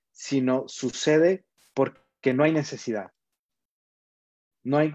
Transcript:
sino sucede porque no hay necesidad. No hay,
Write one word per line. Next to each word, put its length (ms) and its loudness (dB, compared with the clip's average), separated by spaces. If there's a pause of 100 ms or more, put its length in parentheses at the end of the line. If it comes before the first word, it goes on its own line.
(120)
sino 560 -2
sucede 800 0 (280)
porque 600 -2
no 100 2
hay 80 4
necesidad. 600 -6 (1500)
No 140 0
hay, 180 2